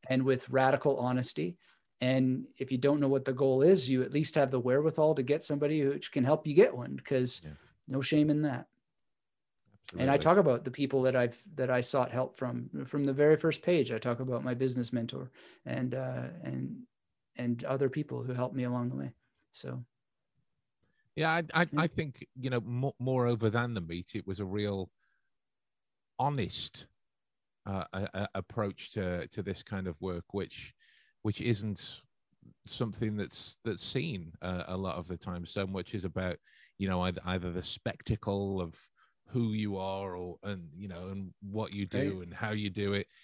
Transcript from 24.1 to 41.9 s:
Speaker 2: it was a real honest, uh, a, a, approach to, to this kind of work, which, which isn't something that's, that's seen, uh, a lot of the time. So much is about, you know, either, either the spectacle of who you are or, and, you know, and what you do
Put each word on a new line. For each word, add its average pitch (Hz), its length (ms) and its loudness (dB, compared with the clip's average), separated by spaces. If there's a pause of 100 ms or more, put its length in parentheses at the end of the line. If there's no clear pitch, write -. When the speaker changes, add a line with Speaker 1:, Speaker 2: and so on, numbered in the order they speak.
Speaker 2:
it 95 100 -8
was 95 140 -4
a 104 40 -4
real 98 460 -2 (1300)
honest, 127 680 -4 (800)
uh, 95 260 -4
a, 95 220 -6
a, 101 200 -4
approach 98 580 -6
to, 90 360 -4
to - 140 -8
this 92 200 -6
kind 95 240 -6
of 87 140 -8
work, 87 320 -4
which, - 420 -8 (480)
which 107 180 -2
isn't 107 600 -4 (640)
something 107 500 -4
that's, - 480 -8
that's 104 200 -4
seen, 104 480 -4 (100)
uh, 90 260 -2
a 92 80 -4
lot 95 200 -4
of 85 100 -8
the 90 100 -8
time. 87 300 -8
So 98 200 -4
much 92 280 -6
is 92 100 -4
about, 92 320 -4 (420)
you 98 100 -2
know, 92 140 2
either, 90 240 0
either 90 260 -2
the 90 100 -4
spectacle 101 960 -4
of 82 160 -6 (520)
who 117 240 0
you 104 260 -2
are 95 380 -4
or, 90 260 -8
and, 95 340 -8
you 101 120 -10
know, 90 200 -10
and 95 320 -8
what 101 320 -6
you 101 140 -4
do 98 320 -2